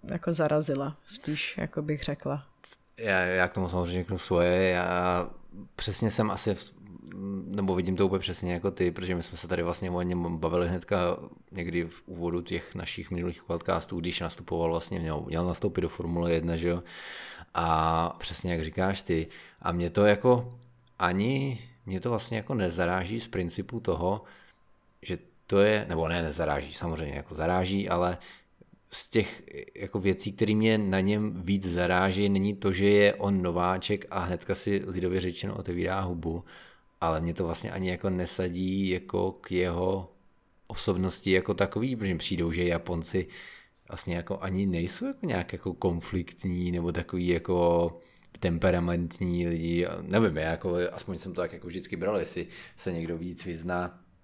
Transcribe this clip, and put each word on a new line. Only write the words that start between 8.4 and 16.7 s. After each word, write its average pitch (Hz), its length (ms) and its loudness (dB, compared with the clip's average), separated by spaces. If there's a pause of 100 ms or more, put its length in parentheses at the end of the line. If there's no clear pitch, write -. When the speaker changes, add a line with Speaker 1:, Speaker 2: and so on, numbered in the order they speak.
Speaker 2:
jako 87 180 0
ty, 90 200 2
protože 92 240 -4
my 85 80 -2
jsme - 160 -10
se 85 100 -10
tady 87 140 0
vlastně 85 280 -2
o 87 120 0
něm 87 360 0
bavili 85 300 2
hnedka 87 480 0 (360)
někdy 85 320 -2
v - 220 -12
úvodu 87 340 -2
těch 87 340 -6
našich - 360 -8
minulých 87 320 -4
podcastů, 85 580 -2
když 85 200 -2
nastupoval 85 500 -2
vlastně, 82 280 -2
měl, 80 280 -2
měl 82 200 0
nastoupit 87 340 0
do 85 80 0
Formule 85 440 0
jedna, 82 240 2
že 85 120 0
jo? 87 140 0 (720)